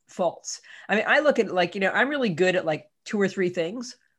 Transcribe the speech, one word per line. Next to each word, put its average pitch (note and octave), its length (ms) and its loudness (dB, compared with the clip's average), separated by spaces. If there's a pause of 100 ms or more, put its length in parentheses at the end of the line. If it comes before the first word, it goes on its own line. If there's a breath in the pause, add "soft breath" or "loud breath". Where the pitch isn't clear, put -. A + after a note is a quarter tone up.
faults. - 540 -6 (280 loud breath)
I F#3+ 60 -2
mean, G#3+ 100 0
I B3+ 140 4
look D4 220 4
at, G3 120 -2
like, F3+ 220 0
you G3+ 60 -6
know, F#3+ 100 2
I'm A#3 180 2
really C#4 200 -2
good F3+ 260 2
at, F3+ 100 0
like, D#3 240 -2 (160)
two G#3 160 -4
or G3 60 2
three F#3 220 -2
things. F3+ 480 -6 (220)